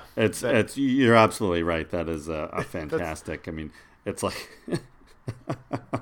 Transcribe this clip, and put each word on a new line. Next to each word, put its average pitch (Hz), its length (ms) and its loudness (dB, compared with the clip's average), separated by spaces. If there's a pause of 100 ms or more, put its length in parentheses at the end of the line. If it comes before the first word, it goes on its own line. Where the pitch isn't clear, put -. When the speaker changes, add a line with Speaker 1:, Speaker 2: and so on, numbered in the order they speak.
(160)
Speaker 1:
it's, 110 260 0
Speaker 2:
that 120 120 0
Speaker 1:
it's, 107 240 0
you're 131 380 6
absolutely 95 480 4
right. 82 260 -2
That 82 180 -2
is 80 200 -6
a, 78 240 -6
a - 40 -8
Speaker 2:
<laughs> - 20 -
That's - 100 -6
Speaker 1:
fantastic. 80 800 -6
I - 20 -8
mean, 78 220 -10 (320)
it's 98 180 -6
like - 260 -6 (200)
<laughs> - 120 -4 (1200)